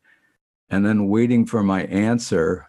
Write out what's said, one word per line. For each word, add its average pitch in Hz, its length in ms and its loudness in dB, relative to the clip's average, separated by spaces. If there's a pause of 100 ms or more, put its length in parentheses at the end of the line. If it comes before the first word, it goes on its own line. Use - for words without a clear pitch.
(680)
And 98 160 0
then 104 220 0
waiting 117 380 2
for 110 180 -2
my 95 220 0
answer, 98 840 -2